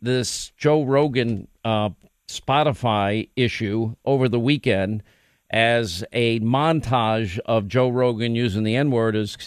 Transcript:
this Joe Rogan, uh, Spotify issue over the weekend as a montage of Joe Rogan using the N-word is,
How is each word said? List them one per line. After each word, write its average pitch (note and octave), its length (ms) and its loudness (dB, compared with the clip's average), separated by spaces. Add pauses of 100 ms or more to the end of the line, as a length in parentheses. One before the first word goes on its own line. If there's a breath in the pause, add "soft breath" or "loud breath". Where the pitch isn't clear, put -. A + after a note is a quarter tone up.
this B2+ 540 -4
Joe D3+ 260 2
Rogan, B2+ 640 0 (180)
uh, G#2+ 260 0 (360)
Spotify A2 1120 0
issue A2 580 -2 (100)
over C3 240 2
the A#2 120 0
weekend A2 640 0 (500)
as A2+ 480 0 (120)
a A#2 260 2
montage A#2 1040 0
of G#2+ 240 0
Joe B2+ 220 2
Rogan A#2+ 440 0
using A2+ 280 0
the A2 120 0
N-word A#2+ 400 2
is, G#2+ 220 -2 (100)